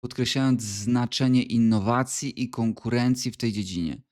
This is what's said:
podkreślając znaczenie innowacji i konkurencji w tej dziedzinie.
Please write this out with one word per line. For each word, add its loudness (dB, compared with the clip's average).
podkreślając 0
znaczenie 0
innowacji 2
i -4
konkurencji 0
w -16
tej -2
dziedzinie. -4